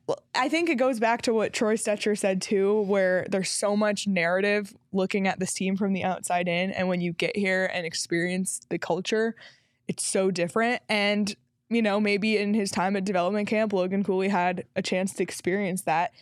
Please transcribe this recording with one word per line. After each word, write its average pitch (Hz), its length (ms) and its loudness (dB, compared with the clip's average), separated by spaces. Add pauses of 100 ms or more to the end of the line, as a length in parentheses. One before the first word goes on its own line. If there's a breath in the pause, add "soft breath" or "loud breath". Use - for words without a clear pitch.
well, - 120 -2 (160)
I 254 140 0
think 320 220 2
it 302 60 0
goes 254 220 0
back 233 240 2
to 233 120 2
what 208 180 0
Troy 220 240 0
Stecher 208 420 -2
said 190 220 0
too, 202 420 2
where 190 480 2
there's 190 200 -2
so 208 260 0
much 208 300 0
narrative 196 680 2 (180)
looking 190 340 0
at 185 140 -2
this 185 120 -2
team 190 240 0
from 196 160 0
the 185 120 -2
outside 180 440 -2
in. 180 220 0
And 185 180 -2
when 180 120 0
you 175 120 0
get - 240 -2
here 190 360 0
and 170 140 -4
experience 180 760 -2 (100)
the 170 80 -2
culture, 220 560 -2 (540 loud breath)
it's - 180 -6
so 190 240 2
different. 208 580 0
And, 208 460 0 (340)
you 233 140 2
know, 208 180 2
maybe 208 380 2
in 208 160 0
his 202 160 0
time 190 260 0
at 190 80 -2
development 202 440 0
camp, 214 240 0
Logan 190 320 0
Cooley 190 240 0
had 180 360 0 (120)
a 196 60 2
chance 190 320 -2
to - 80 -4
experience 185 600 -2
that 165 400 0